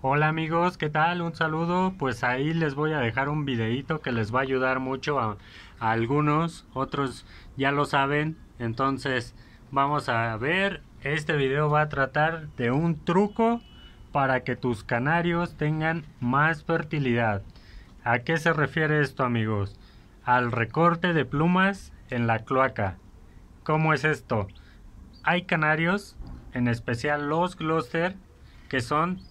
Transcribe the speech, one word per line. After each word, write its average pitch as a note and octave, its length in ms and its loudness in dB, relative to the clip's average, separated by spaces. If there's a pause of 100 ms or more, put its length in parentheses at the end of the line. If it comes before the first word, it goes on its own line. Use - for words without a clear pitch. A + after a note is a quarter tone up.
Hola D3 280 2
amigos, E3 500 0
¿qué D3+ 120 -2
tal? E3 320 2
Un E3 120 -4
saludo. E3+ 640 0
Pues B2 240 -2
ahí C3 320 0
les D#3 220 0
voy D#3 160 0
a D3+ 80 -2
dejar C3 280 0
un D3+ 160 -2
videíto C3 560 -2
que C3+ 120 -4
les A2 200 -2
va B2 60 2
a C3+ 40 2
ayudar C3 360 0
mucho C3+ 400 -2
a, G#2+ 200 -2 (420)
a A2+ 100 0
algunos, D3 800 0
otros C3+ 540 -4 (300)
ya C3+ 160 2
lo C#3+ 120 2
saben. D3 520 0 (240)
Entonces B2+ 760 -2 (380)
vamos C#3 360 0
a A#2 280 0
ver, F3+ 460 -2 (200)
este D3+ 300 -2
video C#3+ 360 2
va D3+ 120 4
a D3+ 80 0
tratar D3+ 640 0
de A#2+ 200 -2
un D#3+ 340 0
truco A3+ 560 2 (520)
para C3 320 2
que B2+ 100 -2
tus A#2+ 300 -2
canarios E3+ 720 0
tengan D#3 480 -2 (160)
más D3 420 2
fertilidad. B2+ 800 0 (640)
¿A A#2+ 160 2
qué E3 160 -2
se D#3+ 160 2
refiere D3+ 480 2
esto, C3+ 240 0
amigos? A2 520 0 (460)
Al B2 300 2
recorte E3 600 2
de D#3+ 120 2
plumas F3+ 680 2 (160)
en A#2+ 200 0
la A2+ 160 0
cloaca. B2+ 540 0 (680)
¿Cómo D#3 280 2
es C#3 120 0
esto? A#2+ 420 -2 (800)
Hay F3 180 2
canarios, E3 720 0 (360)
en B2 160 0
especial C#3+ 600 -2
los F3 280 0
Gloucester, D#3+ 580 0 (540)
que C3 140 0
son E3 360 0 (120)